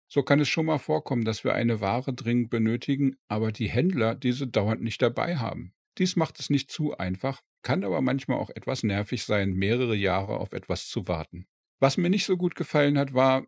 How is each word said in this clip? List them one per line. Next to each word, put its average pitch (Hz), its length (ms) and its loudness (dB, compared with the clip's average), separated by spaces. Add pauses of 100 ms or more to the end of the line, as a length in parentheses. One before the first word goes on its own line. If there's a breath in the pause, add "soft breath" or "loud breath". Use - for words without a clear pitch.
So 139 140 2
kann 147 180 6
es 143 80 2
schon 160 160 0
mal 156 140 0
vorkommen, 147 460 -2
dass 107 200 -4
wir 107 100 2
eine 113 280 0
Ware 123 320 -2
dringend 120 340 0
benötigen, 123 680 0 (120)
aber 110 240 -2
die 110 160 -2
Händler 123 460 2
diese 123 320 -2
dauernd 107 360 0
nicht 113 200 -4
dabei 120 340 0
haben. 101 380 -6 (240)
Dies 185 180 0
macht 160 240 0
es - 80 -10
nicht 143 220 0
zu - 260 -4
einfach, 92 460 -4 (200)
kann 175 220 0
aber 170 160 0
manchmal 131 380 0
auch - 120 -6
etwas - 320 -6
nervig 104 420 -2
sein, 98 280 2
mehrere 110 420 0
Jahre 98 440 0
auf - 160 -8
etwas 90 340 -6
zu 90 180 -6
warten. 85 400 -6 (360)
Was 135 140 4
mir 175 140 2
nicht 202 160 2
so 185 100 2
gut 175 200 0
gefallen 147 420 2
hat, 135 160 -2
war, 131 340 4